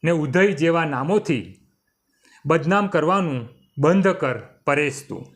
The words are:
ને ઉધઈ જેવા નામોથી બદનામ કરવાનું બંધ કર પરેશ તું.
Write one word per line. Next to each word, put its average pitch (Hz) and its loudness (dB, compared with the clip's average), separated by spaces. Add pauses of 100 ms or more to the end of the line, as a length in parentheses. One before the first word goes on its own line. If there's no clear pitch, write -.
ને 160 0
ઉધઈ 170 2
જેવા 165 2
નામોથી 147 -2 (880)
બદનામ 165 2
કરવાનું 160 0 (280)
બંધ 180 4
કર 135 -2
પરેશ 143 -4
તું. - -12 (100)